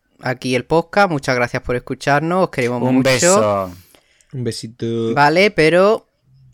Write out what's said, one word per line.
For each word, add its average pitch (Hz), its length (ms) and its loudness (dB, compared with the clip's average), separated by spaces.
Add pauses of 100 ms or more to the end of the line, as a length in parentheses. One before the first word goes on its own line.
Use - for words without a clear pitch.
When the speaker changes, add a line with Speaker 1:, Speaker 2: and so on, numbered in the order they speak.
(200)
Speaker 1:
aquí 127 340 -6
el 120 120 -2
podcast. 180 440 0
Muchas 139 260 -2
gracias 123 260 -2
por 123 140 -4
escucharnos, 147 680 -2
os 160 60 -2
queremos 120 320 -4
Speaker 2:
Un 131 140 0
Speaker 1:
mucho. 131 140 2
Speaker 2:
beso. 110 640 2 (640)
Speaker 3:
Un 127 100 -8
besito. 113 680 -6
Speaker 1:
Vale, 156 360 4
pero 180 580 2 (440)